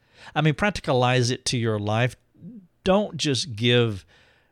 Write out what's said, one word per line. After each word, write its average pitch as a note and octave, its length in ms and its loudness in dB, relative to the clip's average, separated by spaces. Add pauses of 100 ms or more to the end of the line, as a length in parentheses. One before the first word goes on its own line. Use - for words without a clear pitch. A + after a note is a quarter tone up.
(340)
I D#3 60 0
mean, D#3 140 4
practicalize B2+ 760 0
it B2 160 -6
to B2+ 120 -2
your A2+ 200 -2
life. A2 380 -2 (640)
Don't F#3+ 360 0
just C3 380 -2
give A#2 500 2 (440)